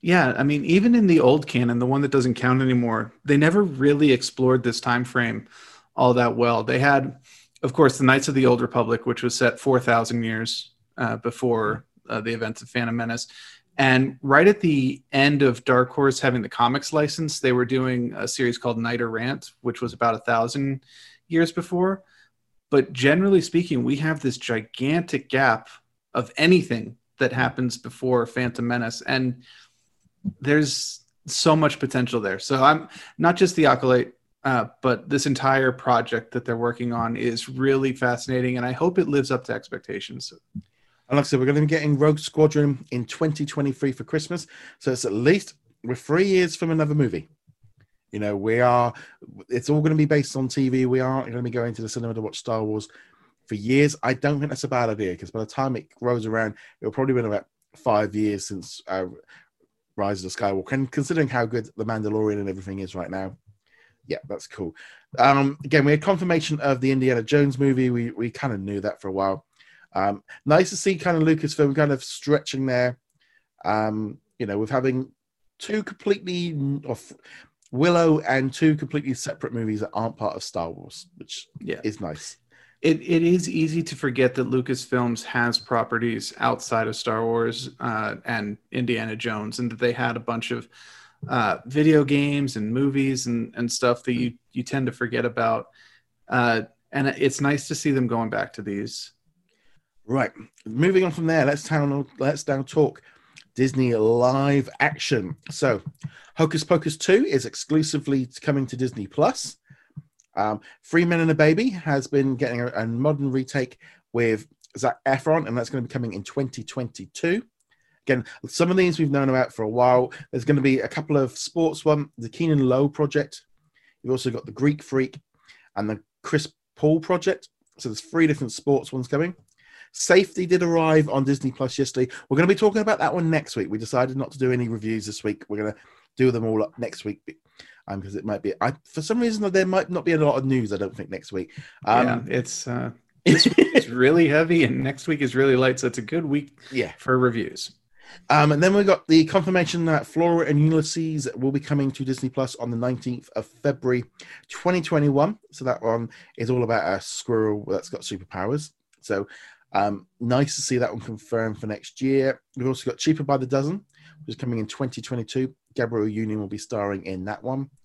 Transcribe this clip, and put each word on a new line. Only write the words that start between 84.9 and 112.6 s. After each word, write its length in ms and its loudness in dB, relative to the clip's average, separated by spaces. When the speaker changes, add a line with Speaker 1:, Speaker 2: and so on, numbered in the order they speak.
Speaker 1:
has 340 -2
properties 800 -2
outside 520 -2
of 80 -8
Star 260 -2
Wars, 460 -2
uh, 360 -4
and 320 -6
Indiana 420 -4
Jones, 440 -8
and 120 -4
that 80 -14
they 140 2
had 240 -2
a 20 -6
bunch 320 -6
of, 160 -6
uh, 360 0
video 380 4
games 540 0
and 160 -4
movies 520 0
and, 300 -4
and 160 -4
stuff 320 0
that 120 -2
you, 180 -4
you 120 -8
tend 240 -4
to 40 -4
forget 320 -4
about. 440 -2
Uh, 360 0
and 160 -2
it's 320 -2
nice 300 -2
to 60 -6
see 160 -2
them 160 0
going 220 -4
back 240 -6
to 80 -14
these. 520 -10
Speaker 2:
Right, 260 -2
moving 400 2
on 60 -2
from 160 -4
there, 180 4
let's 180 0
town-, 420 0
let's 280 -2
now 160 -2
talk 380 0
Disney 400 2
live 720 2
action. 580 -2
So, 320 0
Hocus 280 0
Pocus 340 0
Two 280 4
is 200 0
exclusively 800 -2
coming 260 0
to 80 -10
Disney 320 -6
Plus. 500 -2
Um, 240 -2
Three 220 2
Men 160 2
and 100 4
a 40 4
Baby 340 4
has 380 -2
been 280 0
getting 260 -4